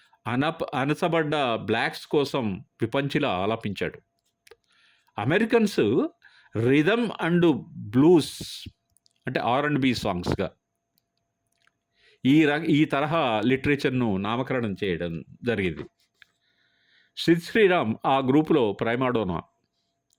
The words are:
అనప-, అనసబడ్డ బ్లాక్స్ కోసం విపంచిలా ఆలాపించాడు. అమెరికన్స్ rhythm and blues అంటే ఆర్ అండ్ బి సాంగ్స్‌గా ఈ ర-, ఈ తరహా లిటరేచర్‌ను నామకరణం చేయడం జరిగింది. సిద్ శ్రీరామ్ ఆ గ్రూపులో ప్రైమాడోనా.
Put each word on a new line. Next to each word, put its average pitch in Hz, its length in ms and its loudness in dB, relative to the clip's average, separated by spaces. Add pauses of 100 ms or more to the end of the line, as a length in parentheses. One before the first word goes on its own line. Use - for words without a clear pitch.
(280)
అనప-, 143 460 -2
అనసబడ్డ 147 840 0
బ్లాక్స్ 110 520 -2
కోసం 135 580 -2 (160)
విపంచిలా 139 480 -2
ఆలాపించాడు. 98 680 -4 (1160)
అమెరికన్స్ 196 880 2 (500)
rhythm 156 680 0
and 165 400 2 (240)
blues 143 400 4 (1000)
అంటే 127 120 -4
ఆర్ 123 260 0
అండ్ 147 140 0
బి 131 140 2
సాంగ్స్‌గా 92 580 -4 (1700)
ఈ 147 200 6
ర-, 147 180 0
ఈ 156 220 4
తరహా 143 560 0
లిటరేచర్‌ను 127 760 0
నామకరణం 117 640 -4
చేయడం 85 400 -4 (200)
జరిగింది. 92 420 -2 (1300)
సిద్ 170 220 2
శ్రీరామ్ 175 560 2 (100)
ఆ 135 140 2
గ్రూపులో 135 540 2
ప్రైమాడోనా. 117 680 -2 (760)